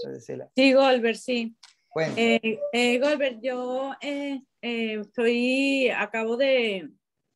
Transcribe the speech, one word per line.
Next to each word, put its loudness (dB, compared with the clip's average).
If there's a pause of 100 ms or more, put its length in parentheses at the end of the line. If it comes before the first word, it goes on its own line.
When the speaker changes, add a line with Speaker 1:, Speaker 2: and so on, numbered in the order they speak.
(200)
Speaker 1:
si -12
la -12
Speaker 2:
Sí, 6
Goldberg, 4
sí. -6 (320)
Speaker 1:
Cuenta. -2
Speaker 2:
Eh, 0 (120)
eh, 2
Goldberg, 0
yo, -4
eh, -6 (180)
eh, -4
estoy, 2
acabo -2
de, 0 (460)